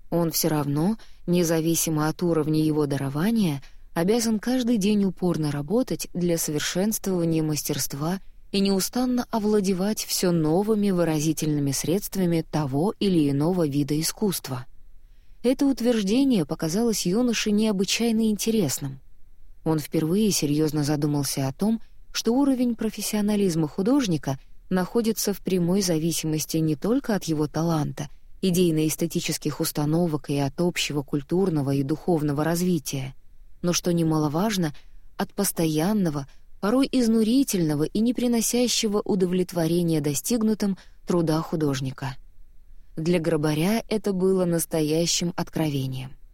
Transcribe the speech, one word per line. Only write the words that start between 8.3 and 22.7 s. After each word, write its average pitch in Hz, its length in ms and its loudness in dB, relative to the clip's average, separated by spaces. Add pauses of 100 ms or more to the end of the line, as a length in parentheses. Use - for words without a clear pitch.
и 196 100 0
неустанно 240 680 0
овладевать 208 760 0
все - 260 0
новыми 202 600 2
выразительными 156 800 2
средствами 170 800 0
того 151 500 0
или 170 300 2
иного 156 380 2
вида 143 320 0
искусства. 156 640 -4 (800)
Это 262 220 2
утверждение 226 800 2
показалось 185 600 0
юноше 214 460 0
необычайно 220 800 2
интересным. 180 720 -2 (640)
Он 160 160 2
впервые 165 520 0
серьезно 151 520 2
задумался 147 640 0
о 135 60 -4
том, 226 280 0 (300)
что - 220 0
уровень 254 420 2